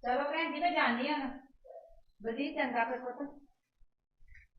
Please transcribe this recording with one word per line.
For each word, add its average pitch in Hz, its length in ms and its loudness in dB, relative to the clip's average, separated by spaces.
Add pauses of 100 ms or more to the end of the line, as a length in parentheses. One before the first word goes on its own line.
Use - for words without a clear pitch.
ਚਲੋ 254 220 4
ਭੈਣ 320 300 0
ਜੀ, 302 60 -2
ਮੈਂ 349 120 4
ਜਾਂਦੀ 269 380 2
ਹਾਂ। 277 200 0 (920)
ਵਧੀਆ, 254 280 -2
ਚੰਗਾ 254 320 2
ਫਿਰ 247 160 -2
ਪੁੱਤ। 254 300 -6 (1300)